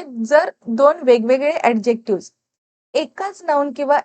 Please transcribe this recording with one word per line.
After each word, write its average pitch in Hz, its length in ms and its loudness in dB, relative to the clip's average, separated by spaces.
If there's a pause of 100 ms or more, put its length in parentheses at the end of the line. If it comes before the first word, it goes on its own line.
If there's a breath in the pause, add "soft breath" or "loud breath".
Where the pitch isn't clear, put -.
(260)
जर 311 240 2 (180)
दोन 277 360 2
वेगवेगळे 254 500 2
ॲडजेक्टिव्हज 226 760 -2 (640)
एकाच 381 500 -6
नाउन 285 280 -2
किंवा 285 320 0